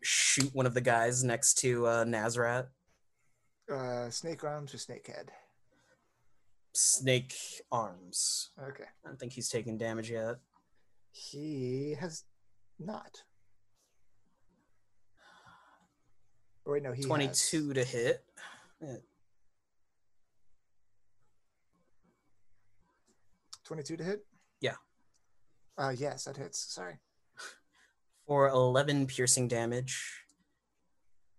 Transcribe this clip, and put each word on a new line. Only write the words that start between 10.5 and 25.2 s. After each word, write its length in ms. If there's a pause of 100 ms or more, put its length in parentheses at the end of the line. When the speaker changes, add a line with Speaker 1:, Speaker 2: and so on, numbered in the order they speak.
Speaker 2:
He 880
has 260 (520)
not. 460 (3500)
Oh, 60
wait, 100
no, 80
he 60
has. 100
Speaker 1:
Twenty-two 680
to 80
hit. 420 (560)
Yeah. 160 (4000)
Speaker 2:
Twenty-two 340
to 60
hit? 220 (360)
Speaker 1:
Yeah. 140 (1000)